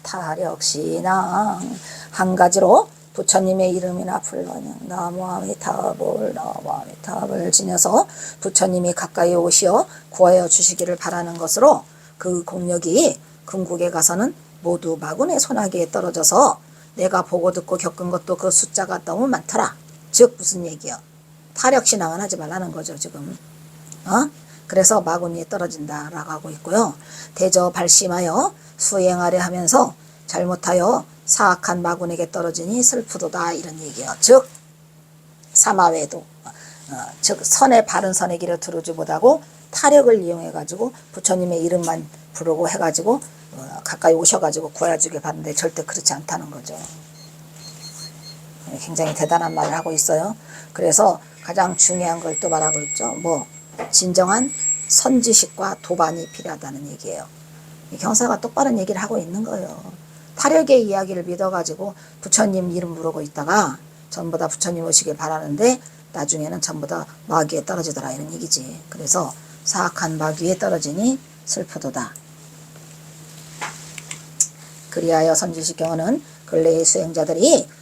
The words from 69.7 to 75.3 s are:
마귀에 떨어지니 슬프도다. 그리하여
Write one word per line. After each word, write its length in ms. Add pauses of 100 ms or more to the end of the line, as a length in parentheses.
마귀에 400
떨어지니 640 (260)
슬프도다. 680 (2750)
그리하여 460